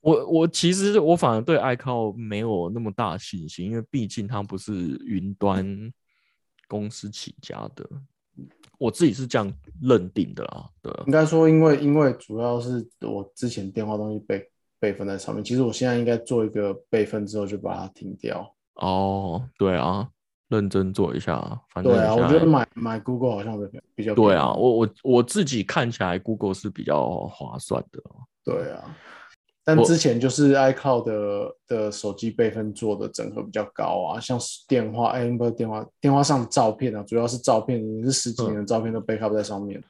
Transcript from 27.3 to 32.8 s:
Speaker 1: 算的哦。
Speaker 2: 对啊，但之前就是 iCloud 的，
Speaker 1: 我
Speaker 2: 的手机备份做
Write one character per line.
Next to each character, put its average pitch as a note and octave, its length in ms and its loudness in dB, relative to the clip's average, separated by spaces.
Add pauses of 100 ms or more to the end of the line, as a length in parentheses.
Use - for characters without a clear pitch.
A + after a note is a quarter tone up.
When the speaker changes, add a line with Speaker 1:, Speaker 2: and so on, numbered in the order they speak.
Speaker 1:
算 - 320 -4
的 - 140 -18
哦。 - 120 -20 (280)
Speaker 2:
对 D2+ 260 -4
啊， - 260 -14 (680)
但 D#3 180 6
之 E3 140 6
前 A#2+ 240 2
就 C3 80 2
是 C#3 260 6
iCloud C3+ 500 2
的， G#2 360 -2
Speaker 1:
我 - 160 -8 (100)
Speaker 2:
的 G#2+ 240 -2
手 G#2 220 -6
机 A2 180 -4
备 A2 200 -4
份 G#2+ 220 -6
做 G#2 220 -4